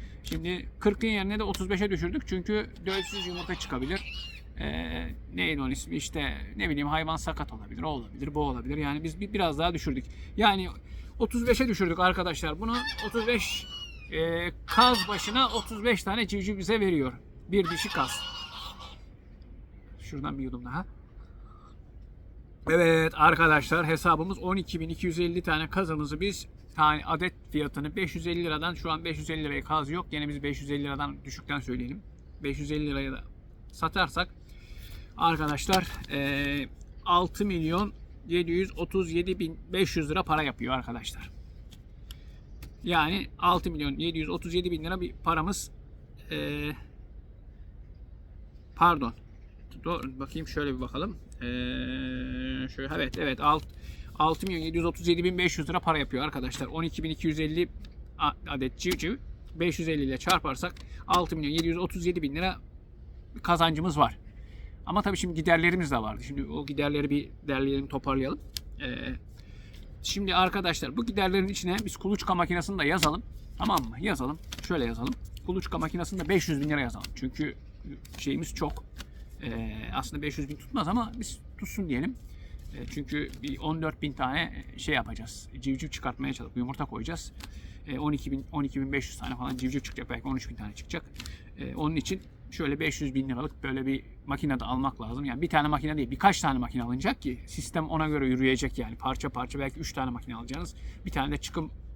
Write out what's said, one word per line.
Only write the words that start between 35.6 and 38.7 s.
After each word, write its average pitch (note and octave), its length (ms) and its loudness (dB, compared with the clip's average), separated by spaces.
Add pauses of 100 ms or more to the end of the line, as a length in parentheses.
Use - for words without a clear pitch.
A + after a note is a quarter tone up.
e, C#3+ 580 0 (360)
altı F3+ 400 6
milyon F3+ 480 2 (340)
yedi E3+ 240 2
yüz F#3 260 2